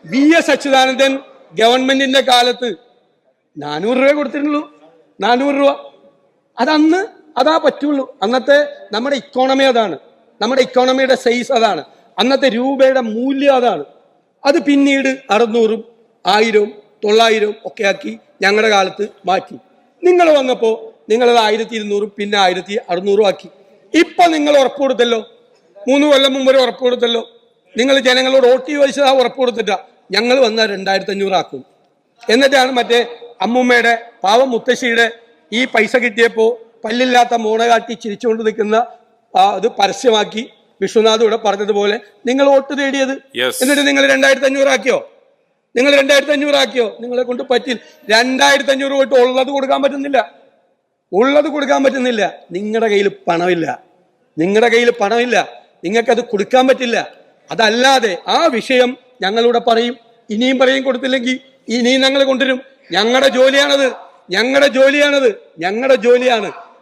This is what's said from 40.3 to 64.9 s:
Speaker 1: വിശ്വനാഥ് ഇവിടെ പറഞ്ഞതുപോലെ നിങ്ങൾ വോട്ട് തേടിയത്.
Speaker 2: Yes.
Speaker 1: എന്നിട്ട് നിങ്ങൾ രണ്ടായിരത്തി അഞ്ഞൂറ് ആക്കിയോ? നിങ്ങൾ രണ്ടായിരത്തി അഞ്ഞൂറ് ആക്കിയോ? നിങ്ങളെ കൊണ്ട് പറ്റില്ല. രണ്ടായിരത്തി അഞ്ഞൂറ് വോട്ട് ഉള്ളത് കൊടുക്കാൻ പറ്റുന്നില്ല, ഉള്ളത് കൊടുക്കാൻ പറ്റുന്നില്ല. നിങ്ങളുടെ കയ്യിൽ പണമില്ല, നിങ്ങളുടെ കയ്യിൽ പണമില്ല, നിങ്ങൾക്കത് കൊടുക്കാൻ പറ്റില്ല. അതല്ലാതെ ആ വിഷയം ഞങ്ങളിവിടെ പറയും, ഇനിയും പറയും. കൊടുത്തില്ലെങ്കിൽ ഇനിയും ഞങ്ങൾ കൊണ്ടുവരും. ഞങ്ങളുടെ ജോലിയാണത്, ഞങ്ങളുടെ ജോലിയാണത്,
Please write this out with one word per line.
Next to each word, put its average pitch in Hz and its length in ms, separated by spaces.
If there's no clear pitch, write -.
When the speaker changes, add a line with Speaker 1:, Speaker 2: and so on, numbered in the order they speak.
Speaker 1:
വിശ്വനാഥ് 220 420
ഇവിടെ 220 220
പറഞ്ഞതുപോലെ 202 500
നിങ്ങൾ 269 240
വോട്ട് 277 280
തേടിയത്. 269 340
Speaker 2:
Yes. 127 220
Speaker 1:
എന്നിട്ട് 285 260
നിങ്ങൾ 277 240
രണ്ടായിരത്തി 269 380
അഞ്ഞൂറ് 277 240
ആക്കിയോ? 220 240
നിങ്ങൾ 277 240
രണ്ടായിരത്തി 277 360
അഞ്ഞൂറ് 285 260
ആക്കിയോ? 233 240
നിങ്ങളെ 247 260
കൊണ്ട് 247 220
പറ്റില്ല. 240 300
രണ്ടായിരത്തി 269 600
അഞ്ഞൂറ് 277 240
വോട്ട് 269 240
ഉള്ളത് 254 340
കൊടുക്കാൻ 269 280
പറ്റുന്നില്ല, 277 340
ഉള്ളത് 285 340
കൊടുക്കാൻ 277 300
പറ്റുന്നില്ല. 247 380
നിങ്ങളുടെ 214 360
കയ്യിൽ 202 160
പണമില്ല, 170 380
നിങ്ങളുടെ 214 320
കയ്യിൽ 240 160
പണമില്ല, 233 340
നിങ്ങൾക്കത് 226 380
കൊടുക്കാൻ 214 380
പറ്റില്ല. 240 280
അതല്ലാതെ 226 580
ആ - 20
വിഷയം 247 340
ഞങ്ങളിവിടെ 233 440
പറയും, 240 260
ഇനിയും 254 280
പറയും. 262 260
കൊടുത്തില്ലെങ്കിൽ 254 480
ഇനിയും 254 300
ഞങ്ങൾ 277 240
കൊണ്ടുവരും. 254 280
ഞങ്ങളുടെ 247 320
ജോലിയാണത്, 277 500
ഞങ്ങളുടെ 262 420
ജോലിയാണത്, 277 540